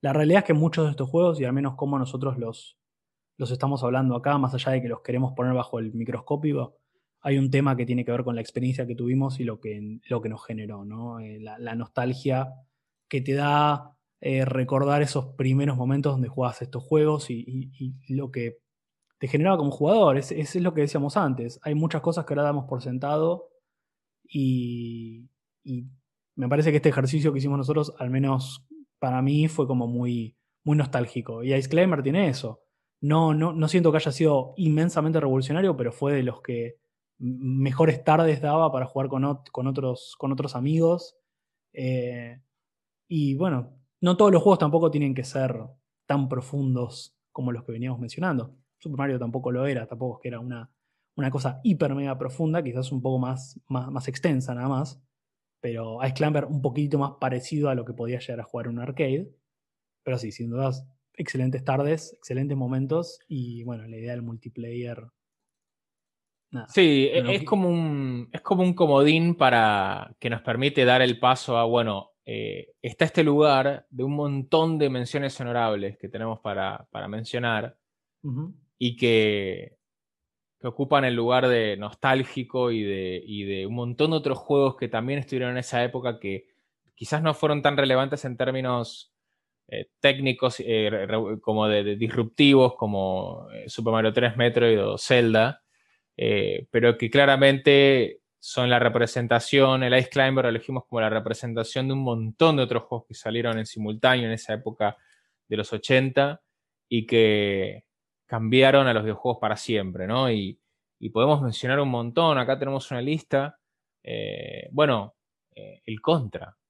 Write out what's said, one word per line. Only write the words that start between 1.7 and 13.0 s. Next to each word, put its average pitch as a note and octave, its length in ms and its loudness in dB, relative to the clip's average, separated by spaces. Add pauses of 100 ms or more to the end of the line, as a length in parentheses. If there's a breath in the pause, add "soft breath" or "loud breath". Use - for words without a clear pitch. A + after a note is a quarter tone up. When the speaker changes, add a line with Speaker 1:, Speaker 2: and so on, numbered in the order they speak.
Speaker 1:
como C#3+ 220 -2
nosotros C3 400 -4
los, A2+ 400 -10 (640)
los B2 80 -6
estamos C3 340 -2
hablando B2+ 320 2
acá, C#3+ 220 0
más C3+ 160 0
allá C3 200 -2
de B2+ 100 0
que A#2+ 40 -6
los A#2 140 -8
queremos C3 320 -2
poner B2+ 200 -2
bajo B2 260 -4
el A2+ 160 -6
microscopio, B2+ 840 -4 (440)
hay C#3 180 0
un C3+ 100 2
tema C#3 260 2
que B2 120 -4
tiene B2 180 -2
que A#2+ 60 -4
ver A#2+ 120 -2
con A#2+ 120 -4
la A#2 60 -6
experiencia B2+ 440 -4
que A#2+ 80 -8
tuvimos C3 460 -2
y B2+ 40 -4
lo A2+ 160 -6
que, G#2+ 480 -10
lo A#2 140 -4
que A2+ 80 -6
nos G#2+ 160 -12
generó, G#2+ 400 -12
¿no? A#2 340 -12
Eh, G#2+ 200 -16
la, G#2+ 180 -14
la A#2+ 160 -10
nostalgia B2+ 800 -4 (560)